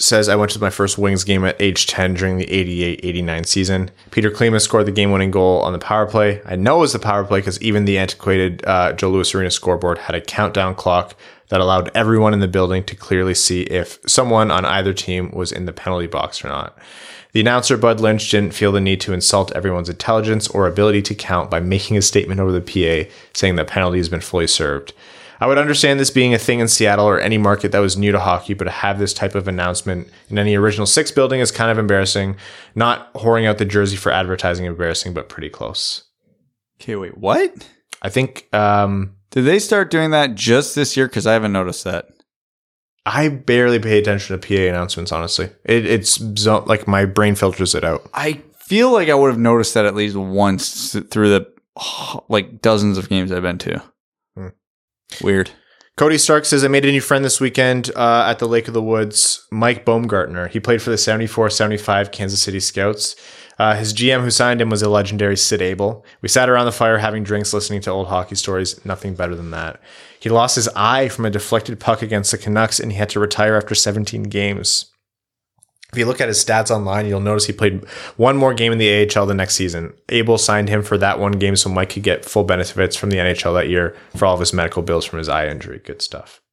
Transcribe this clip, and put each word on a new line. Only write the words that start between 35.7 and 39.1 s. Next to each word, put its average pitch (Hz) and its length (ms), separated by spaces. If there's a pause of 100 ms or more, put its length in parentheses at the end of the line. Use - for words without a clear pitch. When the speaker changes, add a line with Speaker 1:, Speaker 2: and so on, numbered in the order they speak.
Speaker 2:
Okay, 110 160
wait, 95 200
what? 294 500 (360)
Speaker 1:
I 101 80
think, 127 440
um, 101 640 (140)